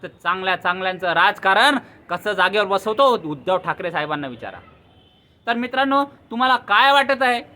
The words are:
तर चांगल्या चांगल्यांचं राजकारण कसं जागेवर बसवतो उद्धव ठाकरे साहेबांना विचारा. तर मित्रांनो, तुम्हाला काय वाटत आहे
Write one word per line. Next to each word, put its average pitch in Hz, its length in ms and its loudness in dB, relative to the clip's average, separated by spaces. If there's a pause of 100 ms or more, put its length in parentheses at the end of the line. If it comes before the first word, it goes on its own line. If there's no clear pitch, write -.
तर 180 60 -14 (140)
चांगल्या 185 340 -2
चांगल्यांचं 185 560 -4
राजकारण 202 680 2 (320)
कसं 175 220 -4
जागेवर 190 340 2
बसवतो 220 480 2 (100)
उद्धव 151 320 -4
ठाकरे 175 340 -4
साहेबांना 151 360 -4
विचारा. 107 320 -14 (880)
तर 233 80 0
मित्रांनो, 262 500 0 (260)
तुम्हाला 254 260 0 (120)
काय 247 240 4
वाटत 277 300 2
आहे 247 180 -2 (160)